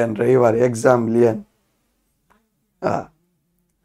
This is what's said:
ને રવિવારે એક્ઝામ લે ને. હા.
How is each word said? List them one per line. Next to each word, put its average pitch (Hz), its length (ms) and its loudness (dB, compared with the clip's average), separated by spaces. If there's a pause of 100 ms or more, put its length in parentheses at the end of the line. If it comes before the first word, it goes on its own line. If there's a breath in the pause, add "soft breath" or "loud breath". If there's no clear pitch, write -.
ને 113 140 -4
રવિવારે 117 440 2
એક્ઝામ 123 500 0
લે 117 180 2
ને. 107 140 -2 (1400)
હા. - 220 -4 (800)